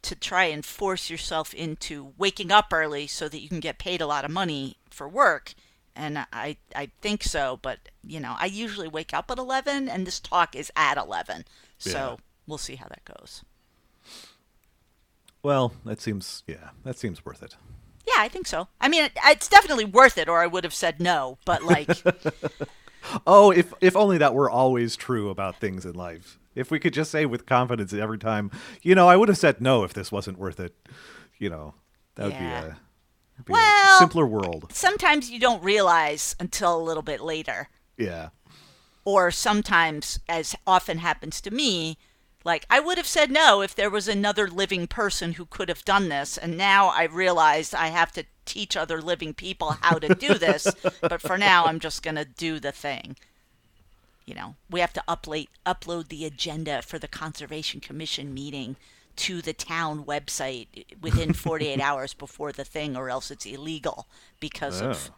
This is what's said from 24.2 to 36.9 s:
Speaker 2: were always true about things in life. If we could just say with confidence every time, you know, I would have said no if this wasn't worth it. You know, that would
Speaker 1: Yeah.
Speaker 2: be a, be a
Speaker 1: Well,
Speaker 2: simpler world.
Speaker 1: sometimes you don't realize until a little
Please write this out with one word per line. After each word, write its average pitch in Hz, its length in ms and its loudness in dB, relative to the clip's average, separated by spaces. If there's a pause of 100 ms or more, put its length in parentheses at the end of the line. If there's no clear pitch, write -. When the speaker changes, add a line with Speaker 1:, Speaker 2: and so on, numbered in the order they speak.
Speaker 2:
were 135 160 4
always 120 460 2
true 107 320 -4
about 95 320 -6
things 95 240 -6
in 87 100 -10
life. 87 440 -14 (160)
If 127 160 -6
we 156 80 -2
could 156 160 -2
just 156 160 -4
say 151 160 0
with 120 200 -6
confidence 120 460 0
every 107 260 -4
time, 104 320 -4 (300)
you 180 140 4
know, 180 140 8
I 180 80 10
would 214 120 6
have 185 80 6
said 151 240 4
no 123 240 4
if 87 80 -6
this 98 180 -8
wasn't 101 280 -6
worth 92 200 -8
it. 87 160 -10 (640)
You 98 120 -6
know, 76 240 -14 (400)
that 107 100 -10
would 101 80 -4
Speaker 1:
Yeah. 90 300 -8
Speaker 2:
be 78 60 -12
a, - 20 -14 (760)
be - 80 -4
a - 0 -
Speaker 1:
Well, 415 460 8
Speaker 2:
simpler 165 280 6
world. 90 460 -4
Speaker 1:
sometimes 311 580 0
you 240 100 -12
don't 233 220 2
realize 170 800 2
until 175 360 -2
a 165 60 -2
little 160 200 -4